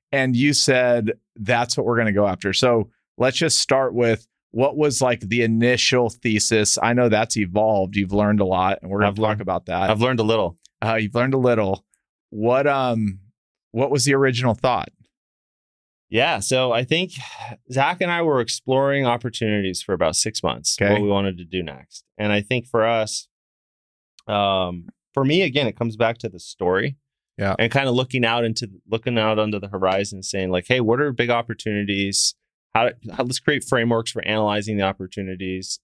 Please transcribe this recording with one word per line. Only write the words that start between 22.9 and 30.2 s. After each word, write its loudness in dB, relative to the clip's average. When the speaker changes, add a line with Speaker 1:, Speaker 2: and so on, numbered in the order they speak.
Speaker 2:
um, -2
for 0
me, 2
again, 0
it -4
comes -4
back 0
to -8
the -14
story. -2
Speaker 1:
Yeah. -2
Speaker 2:
And 2
kinda 0
looking 0
out 2
into, -4
looking -2
out 2
onto 0
the -10
horizon, -2